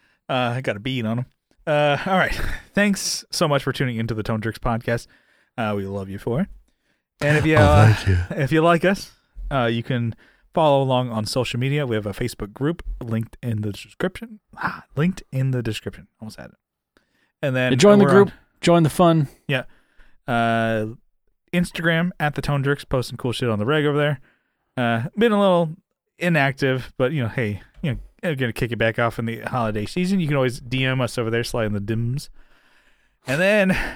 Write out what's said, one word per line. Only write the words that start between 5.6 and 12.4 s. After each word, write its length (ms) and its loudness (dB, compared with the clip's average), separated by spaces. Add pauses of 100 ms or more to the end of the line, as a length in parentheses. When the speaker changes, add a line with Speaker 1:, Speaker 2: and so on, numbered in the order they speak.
Speaker 1:
we 100 -4
love 240 -8
you 100 -10
for 220 -2
it. 60 -2 (720)
And 160 4
if 80 2
you, 100 4
Speaker 2:
Oh, 60 8
Speaker 1:
uh, 320 8
Speaker 2:
thank 140 0
you. 100 4 (200)
Speaker 1:
if 140 0
you 100 4
like 220 4
us, 280 0 (380)
uh, 220 0
you 120 -2
can 320 -2 (380)
follow 300 4
along 280 0
on 140 -4
social 340 -4
media. 280 -2
We 80 -2
have 100 -2
a 80 -4
Facebook 380 -8